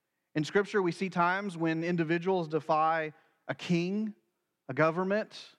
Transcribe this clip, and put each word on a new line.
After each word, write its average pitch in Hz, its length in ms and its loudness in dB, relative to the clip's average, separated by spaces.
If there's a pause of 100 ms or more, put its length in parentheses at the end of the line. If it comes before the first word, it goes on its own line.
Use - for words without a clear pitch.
(340)
In 156 100 0
Scripture, 202 380 2
we 175 100 2
see 185 200 -4
times 180 440 0
when 165 280 0
individuals 170 640 0
defy 156 680 0 (340)
a 135 60 -2
king, 185 580 -2 (580)
a 135 40 -6
government, 180 640 0 (220)